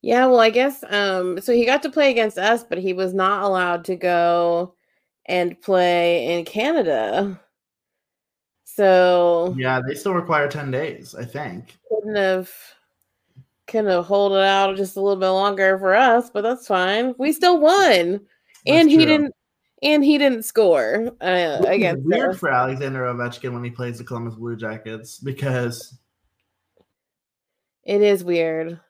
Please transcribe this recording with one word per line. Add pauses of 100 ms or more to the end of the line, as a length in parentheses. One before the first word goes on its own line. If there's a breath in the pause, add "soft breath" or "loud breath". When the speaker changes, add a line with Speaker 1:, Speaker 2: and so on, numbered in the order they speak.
Speaker 1:
Yeah,
well,
I
guess,
um,
so
he
got
to
play
against
us,
but
he
was
not
allowed
to
go (500)
and
play (120)
in
Canada. (1300)
So
Speaker 2:
Yeah,
they
still
require
ten
days,
I
think. (120)
Speaker 1:
Couldn't
have, (1160)
couldn't
have
hold
it
out
just
a
little
bit
longer
for
us,
but
that's
fine.
We
still
won.
Speaker 2:
That's (440 soft breath)
Speaker 1:
And
he
Speaker 2:
true.
Speaker 1:
didn't, (460)
and
he
didn't
score, (100)
uh,
Speaker 2:
Which
is
Speaker 1:
against
Speaker 2:
weird
Speaker 1:
us.
Speaker 2:
for
Alexander
Ovechkin
when
he
plays
the
Columbus
Blue
Jackets,
because (1900)
Speaker 1:
It
is
weird. (100)